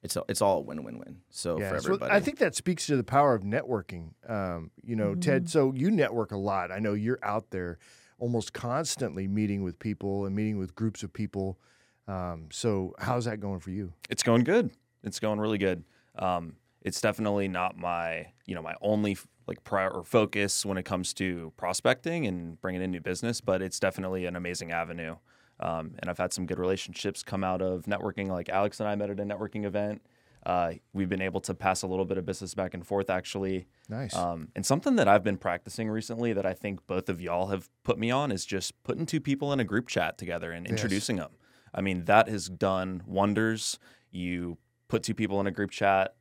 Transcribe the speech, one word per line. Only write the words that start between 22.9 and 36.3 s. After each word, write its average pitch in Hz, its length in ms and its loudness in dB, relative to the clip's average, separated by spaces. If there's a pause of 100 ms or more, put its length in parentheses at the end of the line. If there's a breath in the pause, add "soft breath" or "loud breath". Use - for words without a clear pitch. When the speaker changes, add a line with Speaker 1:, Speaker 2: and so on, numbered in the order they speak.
Speaker 4:
new 90 100 -2
business, 104 400 -2
but 95 220 2
it's 95 160 -6
definitely 92 480 -2
an 87 80 -4
amazing 87 360 -6
avenue. 82 440 -4 (440 soft breath)
Um, 82 400 -4
and - 100 -6
I've 87 80 -4
had 90 160 0
some 92 120 -2
good 87 140 -4
relationships 92 640 -2
come 98 200 -2
out 92 180 0
of 92 240 0
networking. 98 420 -2
Like, 90 220 -4
Alex 98 300 2
and 107 100 0
I 104 60 0
met 104 140 -2
at 101 100 -4
a 101 40 -2
networking 104 420 -4
event. 104 360 -2 (440 soft breath)
Uh, 87 280 2 (200)
we've 98 160 0
been 95 120 0
able 92 200 0
to - 140 -4
pass 92 260 2
a 95 60 -4
little 92 180 2
bit 95 120 -2
of 90 80 -4
business 92 280 -6
back 92 220 -2
and 87 100 -8
forth, 98 240 0
actually. 95 580 -2 (220 soft breath)
Speaker 2:
Nice. 113 260 -6
Speaker 4:
Um, 85 400 -2
and 196 100 -4
something 240 320 2
that 131 100 6
I've 98 160 8
been 98 140 2
practicing 95 520 -4
recently 113 440 -2